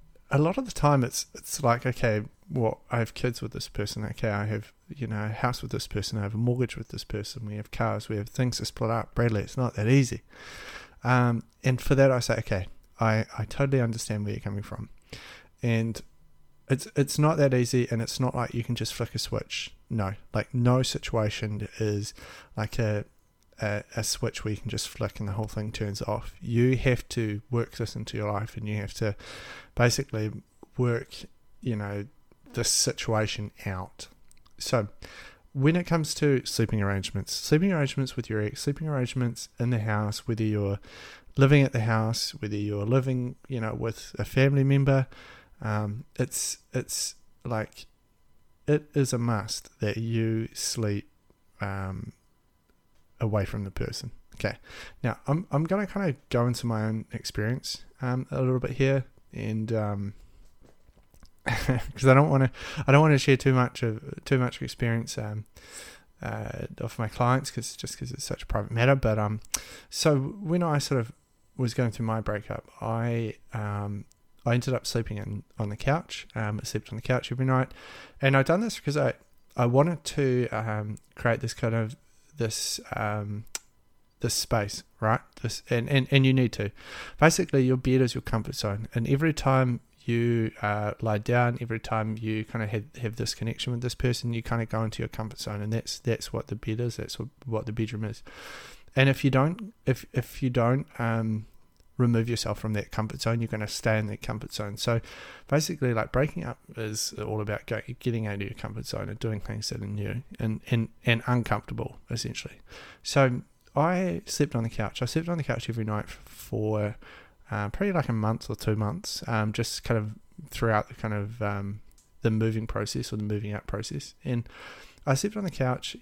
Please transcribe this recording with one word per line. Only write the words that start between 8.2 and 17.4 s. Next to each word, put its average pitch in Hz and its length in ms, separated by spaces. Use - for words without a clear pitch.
things 123 260
to - 80
split - 260
up. 113 240
Bradley, 110 280
it's - 160
not 123 160
that 107 120
easy. 131 360
Um, 120 380
and 127 160
for - 160
that 135 160
I 127 100
say, 117 180
okay, 98 300
I, 110 280
I 110 60
totally 135 380
understand 110 420
where 104 80
you're 101 80
coming 101 220
from. - 260
And 113 380
it's, 135 280
it's 143 200
not 156 200
that 139 180